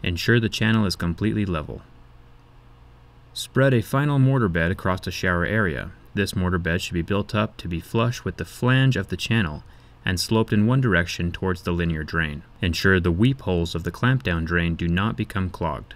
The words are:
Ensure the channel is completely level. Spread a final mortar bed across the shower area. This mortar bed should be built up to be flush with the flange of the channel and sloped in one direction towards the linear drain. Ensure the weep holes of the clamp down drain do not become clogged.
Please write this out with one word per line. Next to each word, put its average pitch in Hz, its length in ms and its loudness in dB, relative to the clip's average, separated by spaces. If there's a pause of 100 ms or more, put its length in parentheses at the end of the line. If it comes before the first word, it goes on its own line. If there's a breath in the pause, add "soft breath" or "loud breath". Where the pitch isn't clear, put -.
Ensure 98 380 2
the 113 100 0
channel 110 380 2
is 87 80 -2
completely 101 500 -2
level. 78 380 -6 (1500)
Spread 131 440 2
a 110 80 2
final 143 340 0
mortar 131 300 4
bed 85 240 2
across 92 300 -2
the - 100 -6
shower 87 340 0
area. 85 460 0 (240)
This 98 200 -2
mortar 90 220 0
bed 85 240 0
should - 140 -8
be 85 80 0
built 104 320 -2
up 107 220 -2
to - 100 -12
be 85 120 -4
flush 117 460 -2
with 92 120 -6
the 82 60 -6
flange 131 540 2
of 95 120 -4
the 90 80 -4
channel 98 460 -2 (400 loud breath)
and 90 160 -2
sloped 110 320 0
in 107 140 4
one 127 160 2
direction 87 500 0
towards 92 300 -4
the 87 120 -2
linear 85 300 0
drain. 76 380 -4 (180)
Ensure 95 400 2
the 87 120 2
weep 120 300 2
holes 85 340 -2
of 82 80 -4
the 87 80 -4
clamp 127 320 0
down 85 200 0
drain 85 300 0
do 85 140 -2
not 98 280 0
become 95 360 -4
clogged. 71 440 -6